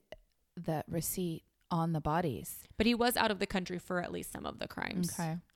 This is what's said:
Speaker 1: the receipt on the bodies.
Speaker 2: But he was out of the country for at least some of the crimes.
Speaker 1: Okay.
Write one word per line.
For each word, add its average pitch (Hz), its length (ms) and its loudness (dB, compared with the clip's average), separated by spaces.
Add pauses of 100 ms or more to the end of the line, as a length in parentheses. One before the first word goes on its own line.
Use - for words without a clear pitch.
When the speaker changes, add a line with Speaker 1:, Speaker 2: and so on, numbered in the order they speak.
(540)
Speaker 1:
the 165 340 -2
receipt 165 540 -2 (280)
on 165 220 4
the 156 80 2
bodies. 151 640 -2 (120)
Speaker 2:
But 220 100 4
he 240 80 8
was 240 220 4
out 220 140 4
of 190 100 0
the 196 60 2
country 180 320 -2
for 180 220 -2
at - 120 -4
least 175 200 -6
some 76 140 -8
of - 120 -6
the - 100 -6
crimes. - 500 -2
Speaker 1:
Okay. 165 200 -2 (180)